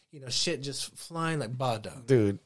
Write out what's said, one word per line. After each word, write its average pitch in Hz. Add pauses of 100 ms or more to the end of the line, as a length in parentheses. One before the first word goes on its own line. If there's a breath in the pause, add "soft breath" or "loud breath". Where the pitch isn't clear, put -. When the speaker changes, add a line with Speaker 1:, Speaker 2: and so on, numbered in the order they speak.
(120)
Speaker 1:
you 151
know, 131
shit 135
just 139
flying, 160
like, 123
Bada. 113
Speaker 2:
Dude, 104